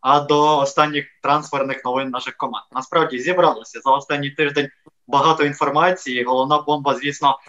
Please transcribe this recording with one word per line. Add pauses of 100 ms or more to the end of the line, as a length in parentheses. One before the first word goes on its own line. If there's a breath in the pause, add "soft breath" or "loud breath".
а
до
останніх (160)
трансферних
новин
наших
команд.
Насправді
зібралося
за
останній
тиждень (380)
багато
інформації.
Головна
бомба,
звісно, (100)